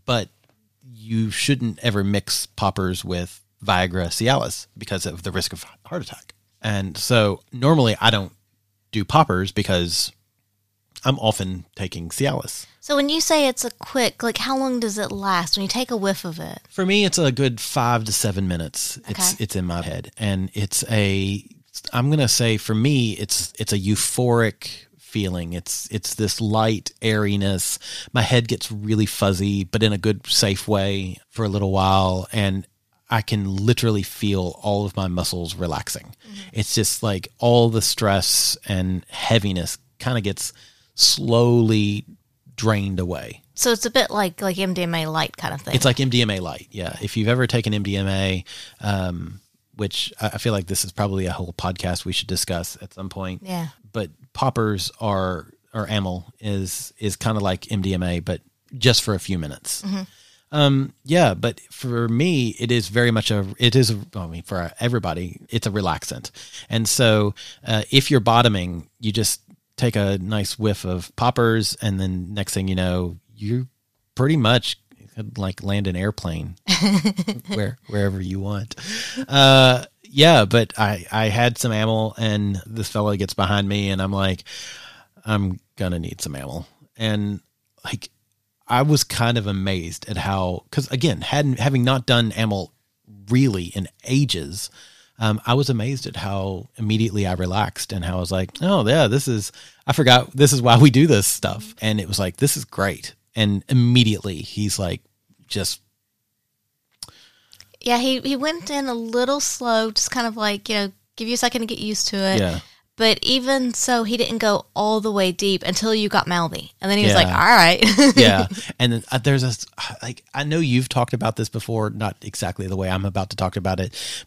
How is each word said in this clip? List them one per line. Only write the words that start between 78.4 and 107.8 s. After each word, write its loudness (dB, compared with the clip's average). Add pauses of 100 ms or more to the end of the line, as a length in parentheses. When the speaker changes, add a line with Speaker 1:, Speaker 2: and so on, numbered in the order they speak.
Speaker 1:
Uh, 8 (180)
yeah, 8
but 4
I, 0
I 2
had 2
some 0
amyl, 0
and -2
this -8
fella 0
gets -4
behind 0
me, 0
and -2
I'm -2
like, -2 (800)
"I'm -2 (180)
gonna -2
need -10
some -8
amyl." -10 (300)
And, -2 (460)
like, -10 (640)
I 4
was 4
kind 0
of -4
amazed -4
at -6
how, -2
'cause -4
again, 0
hadn't, 0
having 2
not 0
done 2
amyl -2 (580)
really 2
in -6 (160)
ages, -2 (480)
um, 0
I 2
was 2
amazed -4
at -10
how -6
immediately 0
I 0
relaxed -2
and -4
how -2
I -2
was -4
like, -2 (100)
"Oh 2
yeah, 4
this 0
is, -2 (360)
I 2
forgot 6
this 8
is 2
why 8
we 10
do 8
this 4
stuff." -4
And 0
it -6
was -2
like, -2
"This 2
is -6
great." -4 (200)
And 2
immediately 4
he's -4
like, -4 (460)
just -6 (2000)